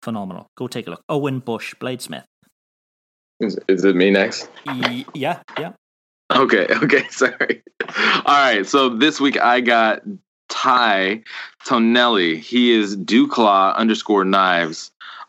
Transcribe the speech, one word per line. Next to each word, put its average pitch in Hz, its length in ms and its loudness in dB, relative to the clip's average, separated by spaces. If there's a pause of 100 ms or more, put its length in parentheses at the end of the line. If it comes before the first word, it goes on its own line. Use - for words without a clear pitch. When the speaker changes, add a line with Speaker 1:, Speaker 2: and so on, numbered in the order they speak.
Speaker 1:
phenomenal. 95 460 -10 (100)
Go 127 100 -8
take 120 200 -10
a - 20 -10
look. 85 180 -14
Owen 139 320 -4
Bush 117 360 -8
Bladesmith. 123 480 -12 (1160)
Speaker 2:
Is, 107 180 -4 (120)
is 92 160 2
it 98 100 4
me 92 140 4
next? 98 400 0 (160)
Speaker 1:
Y-, 127 480 -8
yeah, 143 260 -6 (180)
yeah. 160 160 -10 (600)
Speaker 2:
Okay, 120 360 2
<laughs> - 140 0
okay, 135 260 2
sorry. - 540 -2 (260)
All - 380 -2
right, 131 380 4
so 135 240 2
this 135 300 0
week 139 220 -2
I 120 200 4
got 117 400 2 (480)
Ty 110 720 0 (420)
Tonelli. 113 720 2
He 120 340 2
is 104 240 0
Duclaw 101 800 2
underscore 107 500 0
knives 90 640 0 (380)